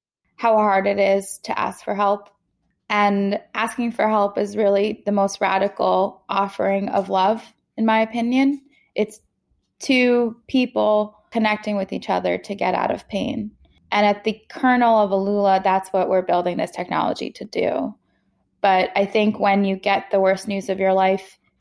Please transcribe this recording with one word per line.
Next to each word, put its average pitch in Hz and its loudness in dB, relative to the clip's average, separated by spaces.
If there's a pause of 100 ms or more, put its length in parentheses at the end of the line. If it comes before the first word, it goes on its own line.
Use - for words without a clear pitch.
(360)
how 226 2
hard 196 2
it 202 0
is 196 0
to 220 -6
ask - -6
for 208 -4
help. 202 0 (640)
And 202 2 (140)
asking 233 -4
for 214 0
help 202 0
is 208 -4
really 202 2
the 202 -2
most 196 0
radical 190 0
offering 196 -2
of 190 -2
love, 196 0 (360)
in 220 0
my 220 2
opinion. 240 0 (340)
It's - -4 (580)
two 240 2 (140)
people 214 0 (140)
connecting 214 -2
with 196 -6
each 190 -8
other 180 0
to 180 -10
get 185 -2
out - -2
of - -6
pain. 214 -6 (400)
And 208 2
at 208 0
the 214 -2 (120)
kernel 247 2
of 202 2
Alula, 196 2
that's 190 0
what 190 0
we're 190 2
building 175 0
this 175 -4
technology - -4
to - -14
do. - -4 (640)
But 190 2
I 202 0
think 208 0
when 202 2
you 190 -2
get 196 -4
the 196 2
worst 190 0
news 196 -6
of 190 -4
your 190 2
life, 190 0 (220)